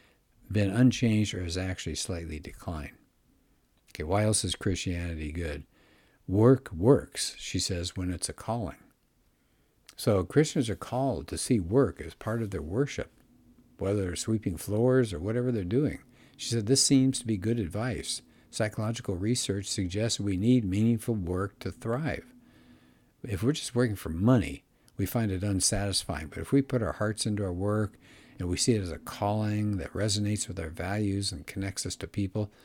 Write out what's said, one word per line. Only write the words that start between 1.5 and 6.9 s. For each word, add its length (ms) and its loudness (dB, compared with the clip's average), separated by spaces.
actually 380 -4
slightly 440 -6
declined. 580 -10
Okay, 120 -10
why 220 2
else 200 2
is 120 -2
Christianity 760 -2
good? 320 -6
"Work 460 6
works," 640 2